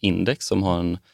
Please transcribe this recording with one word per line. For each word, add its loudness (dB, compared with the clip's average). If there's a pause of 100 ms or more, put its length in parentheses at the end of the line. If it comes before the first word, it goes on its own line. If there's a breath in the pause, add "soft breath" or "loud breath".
index 0
som 0
har 0
en, -2 (160)